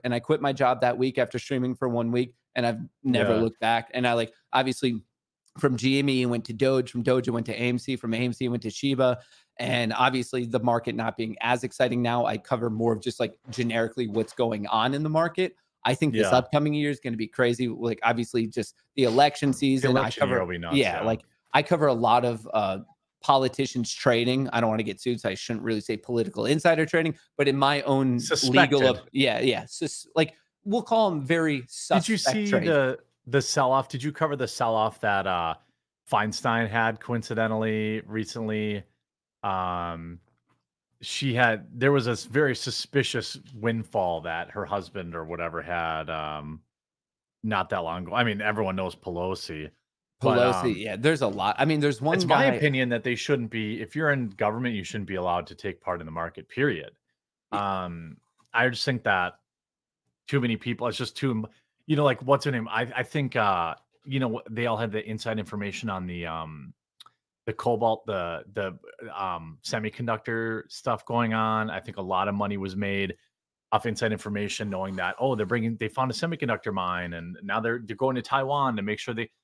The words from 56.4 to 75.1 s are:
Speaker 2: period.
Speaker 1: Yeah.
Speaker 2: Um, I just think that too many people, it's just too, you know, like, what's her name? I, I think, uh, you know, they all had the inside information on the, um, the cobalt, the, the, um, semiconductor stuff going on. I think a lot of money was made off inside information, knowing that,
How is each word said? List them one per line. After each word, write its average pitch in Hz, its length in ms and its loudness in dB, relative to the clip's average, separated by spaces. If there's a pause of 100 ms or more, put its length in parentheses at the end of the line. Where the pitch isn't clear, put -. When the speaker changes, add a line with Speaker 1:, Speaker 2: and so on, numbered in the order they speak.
Speaker 2:
period. 117 480 -2 (560)
Speaker 1:
Yeah. 101 80 -2 (240)
Speaker 2:
Um, 82 340 -12 (360)
I 120 140 4
just 120 160 -4
think 127 200 -2
that 92 300 2 (920)
too 143 120 0
many 120 160 0
people, 120 320 -4
it's 107 100 -4
just 123 180 -6
too, 113 300 -2 (400)
you 151 100 0
know, 147 80 4
like, 131 180 2
what's 135 240 4
her 143 60 0
name? 110 160 -4
I, 113 140 -2 (140)
I 127 80 0
think, 135 320 -2
uh, 90 400 2 (300)
you 135 140 -2
know, 117 300 -2
they 117 160 -2
all 113 120 2
had 110 140 -2
the 107 160 -4
inside 110 300 -4
information 101 520 -6
on 92 160 -4
the, 87 200 -6
um, 80 480 -10 (720)
the - 80 -4
cobalt, 113 520 0
the, 87 380 -4 (100)
the, 98 240 -6 (440)
um, 82 420 -6
semiconductor 113 1080 -4
stuff - 360 -4
going 117 280 0
on. 110 360 0
I 95 100 -6
think - 180 -12
a 98 40 -6
lot 92 260 0
of 101 60 0
money 101 240 -2
was 95 180 -6
made 98 400 -2 (560)
off 110 140 0
inside 110 260 0
information, 104 580 -6
knowing 95 260 -6
that, 90 240 -4